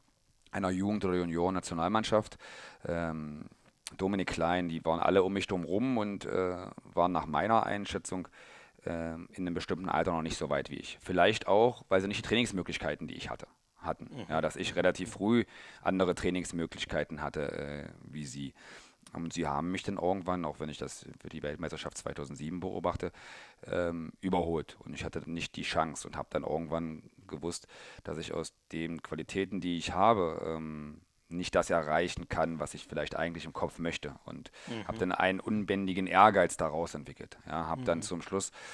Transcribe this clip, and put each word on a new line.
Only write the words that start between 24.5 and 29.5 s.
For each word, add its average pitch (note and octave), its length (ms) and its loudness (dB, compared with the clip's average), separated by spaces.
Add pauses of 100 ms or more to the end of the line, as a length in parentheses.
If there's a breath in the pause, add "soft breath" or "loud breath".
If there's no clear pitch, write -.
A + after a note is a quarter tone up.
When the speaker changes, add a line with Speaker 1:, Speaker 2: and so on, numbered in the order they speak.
Speaker 1:
Und - 120 -12
ich C#2 100 -6
hatte E2 280 -6
nicht E2 260 -6
die - 60 -6
Chance D#2+ 440 0
und - 80 -12
hab - 140 -6
dann D2 140 -2
irgendwann D#2+ 640 -2 (220)
gewusst, D#2+ 420 -6 (360 soft breath)
dass D#2+ 140 -6
ich D#2+ 160 -6
aus E2 180 -4 (180)
den E2 320 -4
Qualitäten, F#2 600 -2